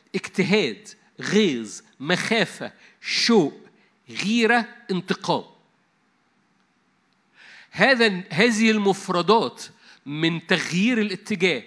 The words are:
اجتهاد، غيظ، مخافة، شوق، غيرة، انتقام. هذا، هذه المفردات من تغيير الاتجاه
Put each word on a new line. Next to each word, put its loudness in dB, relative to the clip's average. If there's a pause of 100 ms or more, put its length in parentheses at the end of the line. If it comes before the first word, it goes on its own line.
(160)
اجتهاد، -2 (320)
غيظ، -2 (180)
مخافة، -4 (300)
شوق، 0 (480)
غيرة، 0 (260)
انتقام. -4 (2250)
هذا، 2
هذه 2
المفردات 0 (420)
من -2
تغيير 0
الاتجاه -4